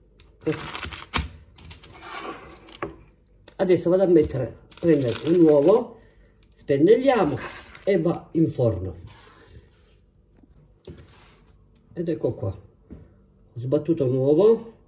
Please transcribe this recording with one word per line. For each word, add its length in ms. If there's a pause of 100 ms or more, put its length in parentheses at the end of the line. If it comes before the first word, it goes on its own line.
(440)
Così. 140 (3000)
Adesso 320
vado 140
a 40
mettere, 520 (200)
prendere 360 (160)
un 100
uovo, 600 (540)
spennelliamo 840 (460)
e 140
va 340
in 180
forno. 460 (3000)
Ed 140
ecco 260
qua. 160
Ho 1080
sbattuto 460
un 120
uovo. 560 (160)